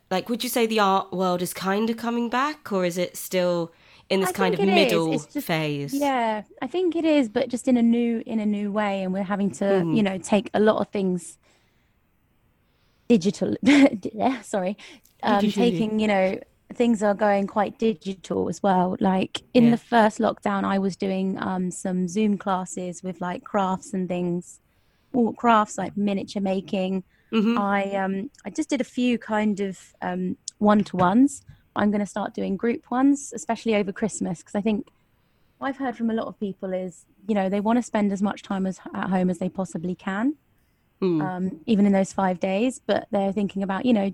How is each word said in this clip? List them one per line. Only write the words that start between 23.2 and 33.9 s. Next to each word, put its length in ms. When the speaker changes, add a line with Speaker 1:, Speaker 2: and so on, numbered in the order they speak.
Speaker 2:
like, 220
crafts 500
and 140
things. 520
Well, 200
crafts, 440
like, 200
miniature 440
making. 640
Speaker 1:
Mm-hmm. 260
Speaker 2:
I, 380
um, 340
I 40
just 200
did 120
a 40
few 320
kind 420
of, 420
um, 360
one-to-ones. 800
I'm 160
gonna 140
start 280
doing 240
group 340
ones, 420
especially 420
over 160